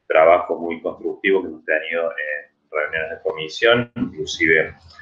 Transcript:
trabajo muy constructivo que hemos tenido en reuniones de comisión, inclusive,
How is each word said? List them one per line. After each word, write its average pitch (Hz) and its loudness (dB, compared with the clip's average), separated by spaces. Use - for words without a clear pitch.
trabajo 82 4
muy 85 -8
constructivo 90 -2
que 85 -8
hemos 78 -14
tenido 82 -2
en - -10
reuniones 78 -4
de 82 -12
comisión, 95 0
inclusive, 80 0